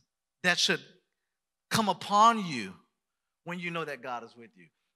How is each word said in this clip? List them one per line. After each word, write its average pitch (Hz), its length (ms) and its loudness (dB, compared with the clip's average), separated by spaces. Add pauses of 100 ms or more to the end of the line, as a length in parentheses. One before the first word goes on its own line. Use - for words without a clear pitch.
(440)
that 175 140 2
should - 240 0 (880)
come 214 200 0
upon 208 560 4
you 110 280 -6 (720)
when 175 160 -10
you 175 120 -6
know 170 120 -4
that 139 180 -10
God 120 220 -8
is 113 140 -20
with 113 180 -20
you. 87 120 -20 (280)